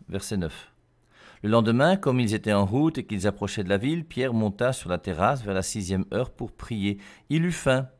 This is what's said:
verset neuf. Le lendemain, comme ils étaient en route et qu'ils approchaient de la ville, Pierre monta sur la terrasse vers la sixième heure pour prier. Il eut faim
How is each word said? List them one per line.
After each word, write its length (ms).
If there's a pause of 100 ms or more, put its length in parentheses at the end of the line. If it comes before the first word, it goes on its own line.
verset 280
neuf. 360 (680)
Le 80
lendemain, 460
comme 220
ils 160
étaient 180
en 140
route 320
et 80
qu'ils 220
approchaient 340
de 60
la 80
ville, 280
Pierre 300
monta 380
sur 180
la 80
terrasse 460
vers 100
la 80
sixième 500
heure 180
pour 200
prier. 480 (300)
Il 160
eut 80
faim 360 (120)